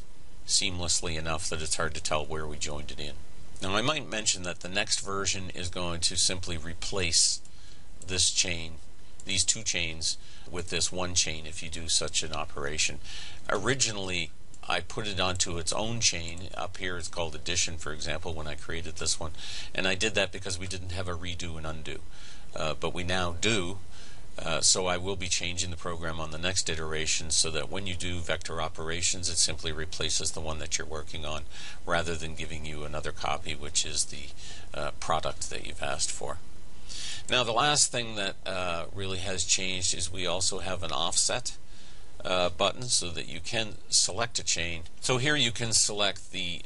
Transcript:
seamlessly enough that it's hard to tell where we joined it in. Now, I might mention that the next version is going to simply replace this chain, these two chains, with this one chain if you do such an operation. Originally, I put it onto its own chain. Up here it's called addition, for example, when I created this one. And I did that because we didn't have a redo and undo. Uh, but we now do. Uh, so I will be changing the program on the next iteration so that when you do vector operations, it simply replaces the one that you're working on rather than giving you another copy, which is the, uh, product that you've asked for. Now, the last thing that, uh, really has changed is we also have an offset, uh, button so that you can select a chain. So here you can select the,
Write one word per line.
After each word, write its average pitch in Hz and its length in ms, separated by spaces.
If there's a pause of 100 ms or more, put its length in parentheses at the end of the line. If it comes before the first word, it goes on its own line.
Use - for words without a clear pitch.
(480)
seamlessly 87 720
enough 80 320
that 80 120
it's 78 140
hard 78 200
to 76 80
tell 78 200
where 78 220
we 76 100
joined 73 360
it 67 80
in. 73 140 (480)
Now, 95 140
I 107 60
might 135 280
mention 98 340
that 87 160
the 87 100
next 101 300
version 98 560
is 87 140
going 87 320
to - 140
simply 90 400
replace 85 840 (640)
this 92 240
chain, 82 440 (520)
these 95 180
two 113 200
chains, 82 540 (320)
with 87 200
this 85 220
one 90 240
chain 80 300
if 80 180
you 85 60
do 80 200
such - 320
an 78 100
operation. 76 680 (500)
Originally, 101 840 (360)
I 90 120
put 107 280
it 98 120
onto 92 380
its 82 160
own 113 260
chain. 85 560
Up 85 220
here 90 200
it's 85 100
called 85 280
addition, 87 420
for 73 140
example, 78 420
when 78 140
I 73 80
created 82 400
this - 240
one. 78 120 (420)
And 95 140
I 95 80
did 104 200
that 98 160
because 98 260
we 92 100
didn't 92 260
have 90 140
a 87 80
redo 85 420
and 78 80
undo. 78 340 (560)
Uh, 78 240
but 80 140
we 87 100
now 87 380
do. 98 380 (580)
Uh, 80 220
so 95 260
I 90 120
will 95 180
be 90 140
changing 90 420
the 85 60
program 82 420
on 78 120
the 78 60
next 92 320
iteration 80 640
so - 200
that 73 200
when 98 160
you 92 80
do 87 240
vector 82 420
operations, 85 680
it 85 80
simply 80 340
replaces 78 600
the - 100
one 78 180
that 73 180
you're 73 80
working 76 400
on 76 180 (420)
rather 85 300
than 80 200
giving 80 300
you 76 180
another 76 300
copy, 76 420
which 73 300
is 76 200
the, 69 220 (460)
uh, 71 260
product - 500
that - 160
you've - 160
asked 69 300
for. - 280 (880)
Now, 123 140
the 113 100
last 143 400
thing 113 220
that, 98 200 (100)
uh, 90 480
really 95 260
has 92 260
changed 92 520
is 85 140
we 92 160
also 92 320
have 92 240
an 82 80
offset, 87 640 (680)
uh, 90 260
button 98 340
so 107 280
that 78 180
you 80 100
can 107 360 (120)
select 110 500
a 92 60
chain. 85 400 (160)
So 127 180
here 147 200
you 120 140
can 113 200
select 104 600
the, 90 320